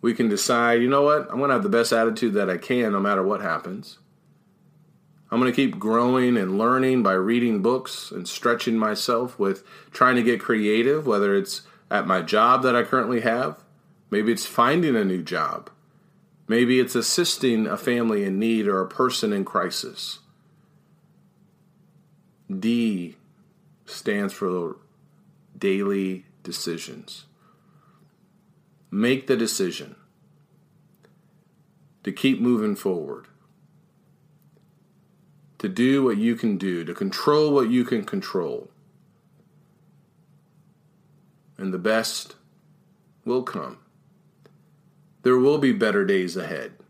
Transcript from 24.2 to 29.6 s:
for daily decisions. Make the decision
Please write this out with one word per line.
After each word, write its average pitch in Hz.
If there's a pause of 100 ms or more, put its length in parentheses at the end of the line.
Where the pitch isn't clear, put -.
for 90 (840)
daily 98 (180)
decisions. - (1600)
Make 120
the 131
decision 98 (2000)